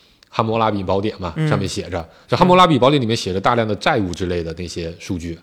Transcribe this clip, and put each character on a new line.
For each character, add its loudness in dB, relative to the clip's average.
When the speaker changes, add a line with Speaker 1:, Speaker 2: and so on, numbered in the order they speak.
Speaker 1:
《汉 -2
谟 0
拉 2
比 -2
宝 0
典》 -4
嘛， -6
Speaker 2:
嗯。 0
Speaker 1:
上 2
面 -2
写 -8
着， -8
这 0
《汉 6
谟 6
拉 8
比 4
宝 4
典》 4
里 -2
面 0
写 -4
着 -2
大 2
量 2
的 -2
债 0
务 -2
之 -6
类 -2
的 -8
那 -8
些 -8
数 -6
据。 -10